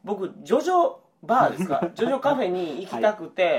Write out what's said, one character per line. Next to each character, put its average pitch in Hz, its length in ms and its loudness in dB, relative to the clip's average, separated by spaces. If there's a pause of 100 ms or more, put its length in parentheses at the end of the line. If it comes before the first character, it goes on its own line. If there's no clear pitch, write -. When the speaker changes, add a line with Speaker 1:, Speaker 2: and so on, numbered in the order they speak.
Speaker 1:
僕、 190 400 -6
ジ 202 120 0
ョ 285 60 4
ジ 302 100 -4
ョ 349 260 2 (260)
バ 233 260 4
ー - 40 0
で - 60 -8
す 185 100 -4
か？ 156 220 0
Speaker 2:
<laughs> - 40 -18
Speaker 1:
ジ - 80 -4
ョ 240 60 2
ジ 262 40 0
ョ 269 60 0
カ 285 160 2
フ 254 80 0
ェ 190 60 0
に 180 340 -4
行 185 80 -12
き - 100 -6
た 220 140 4
く 165 140 -12
て、 185 160 -2
Speaker 2:
は 170 80 2
い。 - 60 4